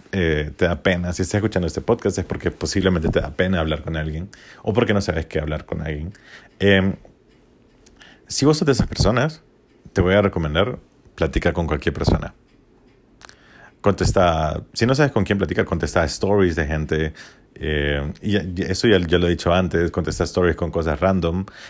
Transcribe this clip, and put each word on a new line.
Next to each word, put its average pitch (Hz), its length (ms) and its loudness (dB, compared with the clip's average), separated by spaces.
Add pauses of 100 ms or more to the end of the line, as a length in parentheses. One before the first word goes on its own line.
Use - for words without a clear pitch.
(120)
eh, 78 440 0
te 90 100 0
da 82 160 -2
pena, 87 320 0
si - 80 -4
estás 92 140 -2
escuchando 98 320 0
este 78 140 -6
podcast 104 360 0
es 90 80 -4
porque - 240 -4
posiblemente 87 600 0
te 80 120 0
da 69 80 -6
pena 90 300 0
hablar 78 240 -4
con 82 120 -8
alguien 78 340 -6 (340)
o 107 100 -2
porque 110 220 2
no 98 60 2
sabes 82 260 -4
qué - 120 -4
hablar 76 260 -6
con 80 160 -8
alguien. 78 320 -8 (460)
Em, 98 360 4 (1300)
si - 180 0
vos 156 120 6
sos 170 80 0
de 147 60 4
esas - 160 2
personas, 123 560 0 (500)
te 95 80 2
voy 90 140 4
a 104 80 6
recomendar 87 560 0 (360)
platicar - 380 0
con 82 140 -2
cualquier 76 260 -2
persona. 80 400 0 (1500)
Contesta, 87 800 2 (100)
si - 120 0
no 131 100 4
sabes 139 160 2
con 101 120 0
quién 101 140 0
platicar, 98 280 0
contesta 82 400 0
stories 95 500 2
de 78 100 0
gente. 78 480 -2 (420)
Eh, 73 680 -2
y 104 100 -4
ya, 98 120 0
ya, 90 240 -4
eso 92 200 0
ya, 101 120 6
ya 87 180 2
lo 87 100 4
he - 20 2
dicho 87 240 2
antes, 85 380 0
contesta 80 320 -2
stories 85 320 2
con 82 160 -6
cosas 80 280 -2
random. 92 460 0 (240)